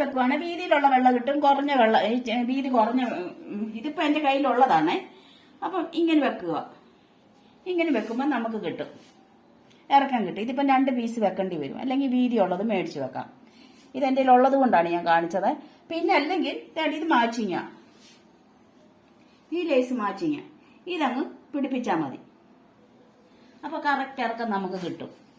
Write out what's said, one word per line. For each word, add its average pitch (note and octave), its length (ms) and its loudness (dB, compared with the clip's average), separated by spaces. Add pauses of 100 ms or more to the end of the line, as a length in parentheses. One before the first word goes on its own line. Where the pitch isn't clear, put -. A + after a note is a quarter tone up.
വെക്കുവാണെങ്കിൽ C4 480 0
വീതിയിലുള്ള E4 440 2
വെള്ള B3+ 220 4
കിട്ടും, C#4 300 -2
കുറഞ്ഞ C#4 360 2
വെള്ള, A3 160 6 (160)
ഈ - 20 0 (120)
ചെ-, A#3 240 -2
വീതി C4+ 260 -2
കുറഞ്ഞ, A#3 260 2 (500)
ഉം, G#3 120 -6 (140)
ഇതിപ്പോൾ D4+ 280 -6
എൻ്റെ D4+ 200 2
കയ്യിലുള്ളതാണേ. B3+ 680 2 (720)
അപ്പം F4 180 -4 (180)
ഇങ്ങനെ E4 260 4
വെക്കുക. F3 280 -4 (1160)
ഇങ്ങനെ E4 260 0
വെക്കുമ്പോൾ A#3 380 -2
നമുക്ക് A3+ 300 -4
കിട്ടും, D3+ 240 -6 (1080)
ഇറക്കം C4 300 2
കിട്ടും. E3+ 180 -6
ഇതിപ്പം C4+ 280 -2
രണ്ട് C4+ 260 4
പീസ് A3+ 260 -4
വെക്കേണ്ടി F#3+ 380 -2
വരും, C#3 200 -8
അല്ലെങ്കിൽ C4+ 320 0
വീതിയുള്ളത് G#3+ 560 2
മേടിച്ച് E3 340 -4
വെക്കാം. B2+ 220 -10 (720)
ഇതെൻ്റെ C4 240 2 (140)
ഉള്ളത് C4 260 6
കൊണ്ടാണ് F3 320 4
ഞാൻ E3+ 160 -2
കാണിച്ചത്. F3 400 2 (400)
പിന്നെ E4+ 300 0
അല്ലെങ്കിൽ D#4 360 -2 (200)
ദേ D#4 100 -2 (120)
ഇത് E4 160 -6
മാച്ചിങ്ങാ, A#3 480 0 (1900)
ഈ F4 40 -2 (100)
ലേസ് B3+ 320 2
മാച്ചിങ്ങാ, F3 400 -4 (520)
ഇതങ്ങ് C#4 300 -2 (280)
പിടിപ്പിച്ചാൽ B3+ 520 -2
മതി. C3 160 -10 (1400)
അപ്പോൾ D4+ 240 -8
കറക്റ്റ് C4 380 -2
ഇറക്കം A3+ 300 -6
നമുക്ക് F#3 300 -6
കിട്ടും. C3 260 -10 (260)